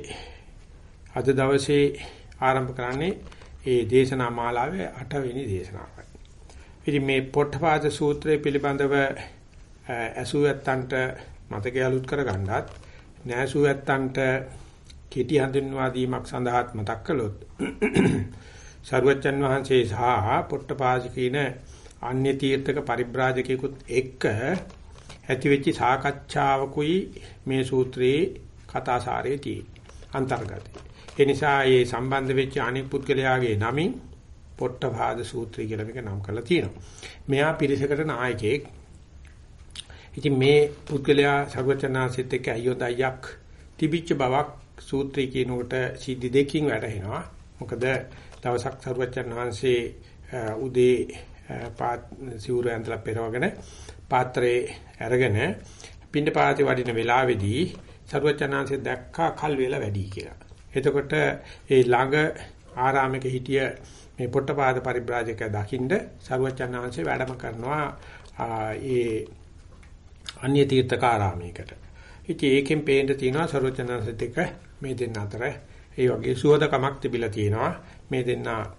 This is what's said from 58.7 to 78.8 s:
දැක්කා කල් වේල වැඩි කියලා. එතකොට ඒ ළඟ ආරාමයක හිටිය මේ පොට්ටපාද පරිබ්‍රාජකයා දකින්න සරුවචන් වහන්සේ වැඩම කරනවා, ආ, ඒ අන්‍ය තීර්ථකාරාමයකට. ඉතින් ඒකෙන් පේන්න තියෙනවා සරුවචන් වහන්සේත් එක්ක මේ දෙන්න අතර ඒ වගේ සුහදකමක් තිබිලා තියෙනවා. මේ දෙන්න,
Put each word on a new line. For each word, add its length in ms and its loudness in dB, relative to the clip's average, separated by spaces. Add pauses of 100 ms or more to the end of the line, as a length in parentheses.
දැක්කා 520 -2
කල් 260 -2
වේල 240 0
වැඩි 240 -4
කියලා. 340 -12 (320)
එතකොට 420 0
ඒ 720 2
ළඟ 320 4 (600)
ආරාමයක 500 2
හිටිය 360 0 (580)
මේ 100 -2
පොට්ටපාද 520 2
පරිබ්‍රාජකයා 680 -2
දකින්න 420 -2 (300)
සරුවචන් 600 -4
වහන්සේ 240 -6
වැඩම 320 -2
කරනවා, 600 -4 (400)
ආ, 340 -4
ඒ 540 -2 (1160)
අන්‍ය 240 4
තීර්ථකාරාමයකට. 1040 0 (580)
ඉතින් 240 2
ඒකෙන් 300 4
පේන්න 340 4
තියෙනවා 300 0
සරුවචන් 400 -2
වහන්සේත් 360 -4
එක්ක 160 -4 (420)
මේ 180 -6
දෙන්න 200 -4
අතර 240 -6 (560)
ඒ 100 4
වගේ 260 0
සුහදකමක් 680 4
තිබිලා 280 -2
තියෙනවා. 440 0 (380)
මේ 160 2
දෙන්න, 200 6 (320)